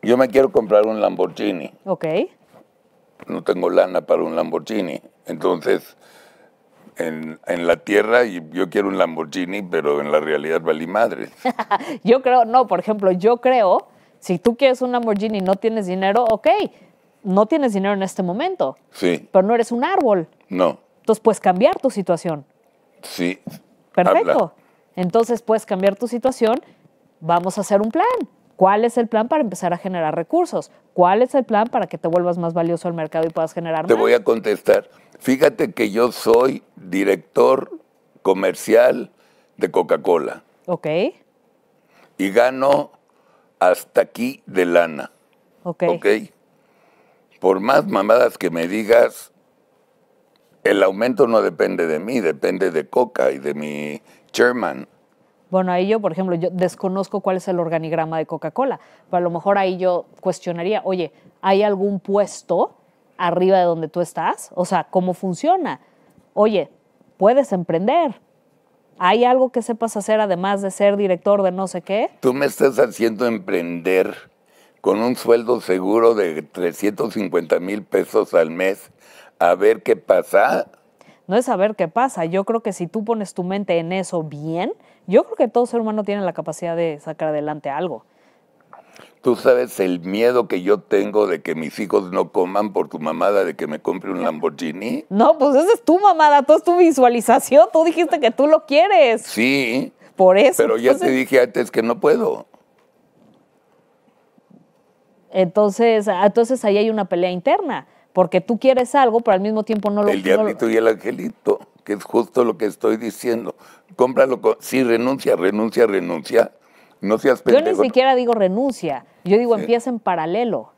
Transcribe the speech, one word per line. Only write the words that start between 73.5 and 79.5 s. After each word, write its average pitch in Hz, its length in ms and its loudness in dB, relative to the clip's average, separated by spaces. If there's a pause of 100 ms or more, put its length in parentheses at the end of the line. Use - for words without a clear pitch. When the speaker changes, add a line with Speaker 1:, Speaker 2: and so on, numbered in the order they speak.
Speaker 1:
con 101 220 0
un 120 140 -2
sueldo 117 440 2
seguro 101 540 2
de 85 260 -2
trescientos 90 720 -4
cincuenta 85 480 -2
mil 98 220 -8
pesos 95 500 -2
al 82 180 4
mes. 92 400 -4 (480)
A 87 160 4